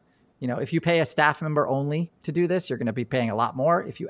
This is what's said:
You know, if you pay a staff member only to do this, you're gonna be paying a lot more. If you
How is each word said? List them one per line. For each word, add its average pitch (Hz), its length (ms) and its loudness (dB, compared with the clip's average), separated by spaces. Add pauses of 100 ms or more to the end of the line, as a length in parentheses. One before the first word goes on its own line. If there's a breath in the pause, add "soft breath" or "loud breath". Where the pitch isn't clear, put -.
(400)
You 131 80 -4
know, 123 120 -2
if 131 120 -4
you 165 80 2
pay 170 220 2
a 151 40 2
staff 151 360 2
member 151 260 2
only 147 420 -2 (140)
to - 80 -6
do 170 160 2
this, 180 220 -2
you're 123 100 -2
gonna 117 140 -2
be 120 120 -2
paying 120 240 0
a 104 60 -2
lot 113 200 0
more. 165 280 2
If - 160 -12
you - 100 -8